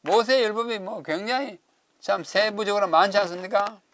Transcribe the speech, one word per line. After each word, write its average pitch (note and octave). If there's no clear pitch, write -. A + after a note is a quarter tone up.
모세의 A#3
율법이 A3
뭐 F#3
굉장히 G#3
참 G3
세부적으로 G#3
많지 F#3+
않습니까? G3